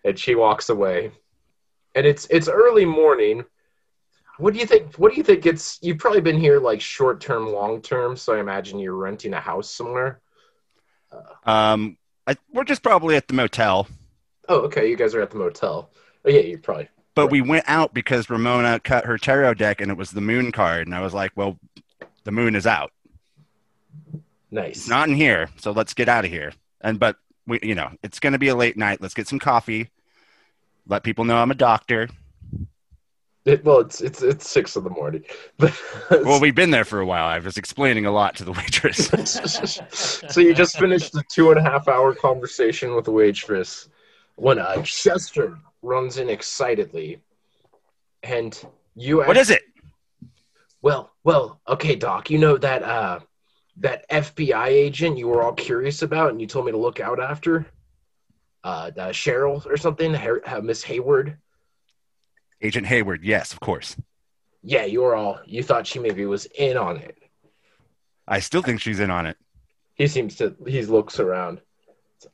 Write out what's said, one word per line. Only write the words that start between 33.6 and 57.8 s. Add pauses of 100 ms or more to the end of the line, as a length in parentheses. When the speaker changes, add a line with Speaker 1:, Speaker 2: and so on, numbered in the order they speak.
Speaker 1:
well,
it's,
it's,
it's
six
in
the
morning. (180)
<laughs>
But (360)
Speaker 2:
Well,
we've
been
there
for
a
while.
I
was
explaining
a
lot
to
the
waitress.
Speaker 1:
<laughs>
So
you
just
finished
a
two
and
a
half
hour
conversation
with
the
waitress (460)
when,
uh,
Chester (240)
runs
in
excitedly, (1040)
and (380)
you
Speaker 2:
What
Speaker 1:
ask
Speaker 2:
is
it? (1160)
Speaker 1:
Well, (120)
well,
okay,
Doc.
You
know
that,
uh, (580)
that
F
B
I
agent
you
were
all
curious
about,
and
you
told
me
to
look
out
after, (1000)